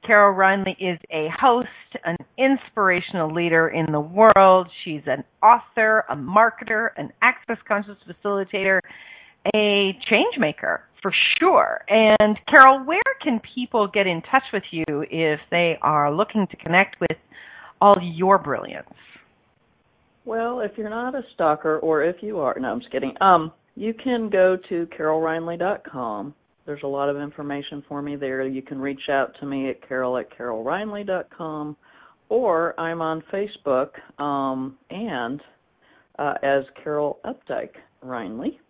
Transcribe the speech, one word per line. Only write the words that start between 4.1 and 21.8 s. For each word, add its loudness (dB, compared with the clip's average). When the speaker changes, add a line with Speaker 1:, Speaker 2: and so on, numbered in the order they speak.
Speaker 1:
She's -8
an -4
author, 4
a -4
marketer, 0
an -10
access 0
conscious -4
facilitator, -2
a 2
change 2
maker -2
for -4
sure. 2
And 4
Carol, 6
where -2
can -2
people -2
get 0
in -2
touch 2
with -4
you -4
if -2
they 2
are 2
looking 0
to -18
connect 2
with -4
all 8
your 2
brilliance? -6
Speaker 2:
Well, -4
if -6
you're -8
not -6
a -6
stalker, 0
or 0